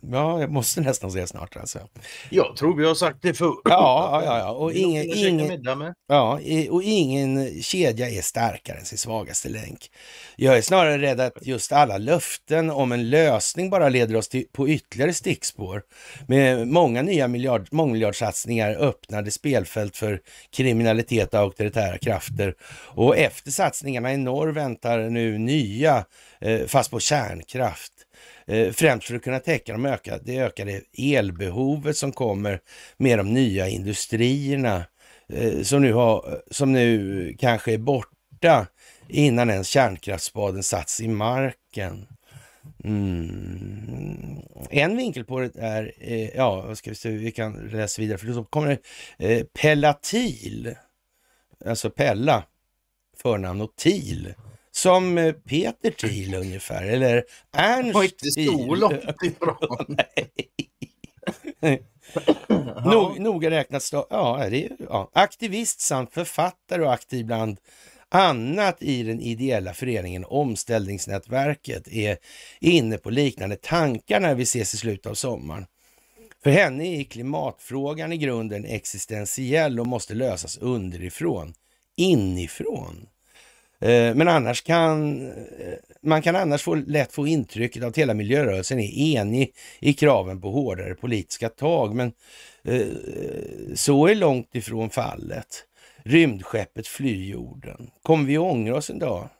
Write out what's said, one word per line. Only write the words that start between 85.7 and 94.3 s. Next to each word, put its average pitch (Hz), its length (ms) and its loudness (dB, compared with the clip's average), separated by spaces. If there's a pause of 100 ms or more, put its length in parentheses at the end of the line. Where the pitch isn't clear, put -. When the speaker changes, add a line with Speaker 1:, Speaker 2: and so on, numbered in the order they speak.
Speaker 1:
man 156 200 4
kan 165 140 2
annars 160 280 2
få, 165 120 0
lätt 143 360 0
få 143 160 -4
intrycket 120 560 -2
att 117 140 -4
hela 143 160 2
miljörörelsen 107 640 0
är 135 380 0
enig 113 380 0 (240)
i 139 140 4
kraven 95 480 2
på 98 100 -6
hårdare 95 440 -4
politiska 113 540 -4
tag, 139 460 0
men, 123 160 0 (520)
eh, 120 240 0 (880)
så 143 320 4
är 208 80 6
långt 143 400 0